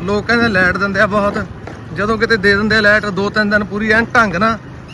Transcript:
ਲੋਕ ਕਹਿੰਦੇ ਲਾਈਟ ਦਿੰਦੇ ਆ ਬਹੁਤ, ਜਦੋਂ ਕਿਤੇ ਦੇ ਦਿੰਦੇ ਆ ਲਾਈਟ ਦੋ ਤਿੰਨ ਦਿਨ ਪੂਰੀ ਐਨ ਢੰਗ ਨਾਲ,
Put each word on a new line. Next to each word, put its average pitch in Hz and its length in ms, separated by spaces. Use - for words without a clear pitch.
ਲੋਕ 202 220
ਕਹਿੰਦੇ 233 220
ਲਾਈਟ 185 280
ਦਿੰਦੇ 196 240
ਆ 214 60
ਬਹੁਤ, 202 380
ਜਦੋਂ 208 220
ਕਿਤੇ 226 180
ਦੇ 202 200
ਦਿੰਦੇ 214 200
ਆ 220 40
ਲਾਈਟ 208 280
ਦੋ 196 220
ਤਿੰਨ 208 200
ਦਿਨ 208 140
ਪੂਰੀ 208 260
ਐਨ 226 140
ਢੰਗ 214 220
ਨਾਲ, 220 220